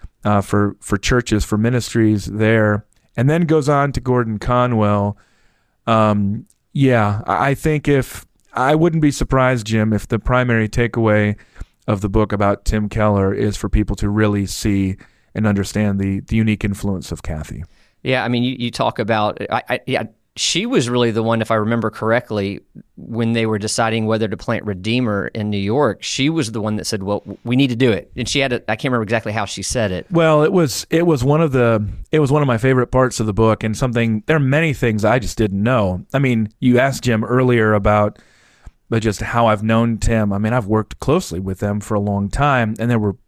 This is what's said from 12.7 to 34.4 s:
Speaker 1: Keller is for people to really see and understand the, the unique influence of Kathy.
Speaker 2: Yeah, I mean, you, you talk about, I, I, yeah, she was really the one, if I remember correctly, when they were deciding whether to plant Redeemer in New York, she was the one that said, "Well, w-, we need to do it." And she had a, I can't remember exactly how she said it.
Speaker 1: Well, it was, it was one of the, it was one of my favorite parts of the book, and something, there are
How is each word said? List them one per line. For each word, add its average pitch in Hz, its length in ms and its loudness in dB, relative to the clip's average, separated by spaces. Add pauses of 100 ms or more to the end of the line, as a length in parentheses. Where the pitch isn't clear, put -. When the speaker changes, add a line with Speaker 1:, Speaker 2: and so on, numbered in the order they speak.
Speaker 1:
Keller 101 440 2
is 104 240 -2
for 104 120 -6
people 104 280 0
to 104 120 -2
really 104 380 0
see 95 500 -2 (380)
and 107 120 0
understand 101 540 0
the, 98 200 -2
the - 160 -4
unique 110 280 0
influence 98 480 -4
of 80 100 -10
Kathy. 76 400 -8 (400)
Speaker 2:
Yeah, 127 220 -2
I 117 40 -2
mean, 123 140 0
you, 127 160 -2
you 120 120 -6
talk 113 280 -2
about, 107 400 0 (120)
I, - 180 -2
I, 127 180 -4
yeah, 120 180 -2 (320)
she 196 300 -2
was 196 220 0
really 123 220 2
the 110 120 0
one, 113 200 0
if - 80 -4
I 113 40 2
remember 110 360 0
correctly, 110 720 -4 (360)
when 113 360 -4
they 113 140 0
were 110 120 -2
deciding 113 480 -2
whether 110 220 0
to 104 80 -6
plant - 280 -6
Redeemer 104 640 -2
in 107 220 -6
New 104 80 -2
York, 107 440 -2
she - 280 -2
was 139 220 -4
the 113 80 -6
one 107 160 -4
that 87 100 -8
said, 101 160 -4
"Well, 101 180 -4
w-, - 240 -14
we 120 120 -2
need 135 140 2
to 117 60 -4
do 123 140 2
it." 92 260 -4
And 120 120 -8
she 143 120 -2
had 135 120 0
a, 120 40 0 (140)
I 110 60 -2
can't - 160 -8
remember 117 100 0
exactly 107 300 -4
how 107 140 -4
she - 160 -10
said 107 300 -2
it. 90 180 -8
Speaker 1:
Well, 160 320 4
it 160 100 2
was, 170 380 0
it 170 160 2
was 139 180 2
one 147 160 2
of 156 120 2
the, 117 340 2 (260)
it 160 60 2
was 139 120 2
one 147 120 4
of 143 60 2
my 117 100 0
favorite 127 300 2
parts 127 300 0
of 113 60 -2
the 107 80 0
book, 110 320 2
and 110 100 -2
something, 113 520 0
there 160 100 2
are 151 40 2